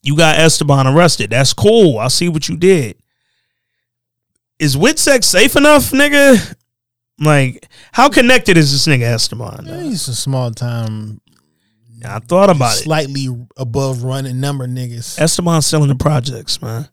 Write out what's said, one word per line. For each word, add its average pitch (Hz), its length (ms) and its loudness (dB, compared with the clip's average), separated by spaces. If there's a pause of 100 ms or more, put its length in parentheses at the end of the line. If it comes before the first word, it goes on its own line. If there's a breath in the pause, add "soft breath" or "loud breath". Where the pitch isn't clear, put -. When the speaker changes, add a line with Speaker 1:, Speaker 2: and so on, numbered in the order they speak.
Speaker 1:
you 143 140 -2
got 156 220 4
Esteban 143 480 2
arrested. 135 440 2
That's 127 220 0
cool. 202 460 4
I 113 100 -4
see 170 200 -2
what 156 200 -4
you 165 80 -6
did." 156 400 0 (1600)
Is 143 180 -2
Witsec 247 480 2
safe 214 320 2
enough, 294 360 4
nigga? 277 640 4 (640)
Like, 143 480 0 (260 soft breath)
how 262 160 4
connected 247 480 4
is 151 160 4
this 139 140 -2
nigga 135 160 2
Esteban, 117 640 -6
Speaker 2:
Yeah, 330 80 -14
Speaker 1:
dog? 349 100 -12
Speaker 2:
he's 220 240 -8
a 123 60 -8
small 127 380 -4
time, 110 680 -8 (840)
Speaker 1:
I 101 140 -12
thought 185 320 2
about 123 260 0
it. - 60 -6
Speaker 2:
slightly 139 460 -4 (280)
above 131 480 -6
running 131 360 -6
number 139 260 -6
niggas. 123 540 -10
Speaker 1:
Esteban's 165 460 0
still 156 160 0
in 143 80 2
the 139 40 0
projects, 135 680 -4
man. 117 300 -10